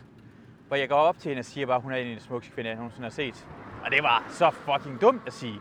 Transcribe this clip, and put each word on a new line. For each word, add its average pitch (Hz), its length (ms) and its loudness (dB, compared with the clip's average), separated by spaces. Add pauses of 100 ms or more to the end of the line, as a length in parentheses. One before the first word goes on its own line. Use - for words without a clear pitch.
(680)
Hvor 139 80 -2
jeg 139 120 0
går 139 80 2
op 160 220 4
til - 100 -8
hende 135 120 -4
og 117 40 -6
siger 139 220 -6
bare, 127 140 2
"Hun 131 120 -8
er 131 40 -2
en 123 140 -4
af 117 60 -10
de 107 60 -14
smukkeste - 320 -10
kvinder, 113 160 -6
jeg 110 60 -6
nogensinde 120 280 -12
har 113 60 -6
set." 123 360 -6 (380)
Og 117 60 -2
det 139 120 4
var 120 280 4
så 165 200 4
fucking 139 500 -4
dumt 247 260 6
at 123 60 -10
sige. 110 280 -8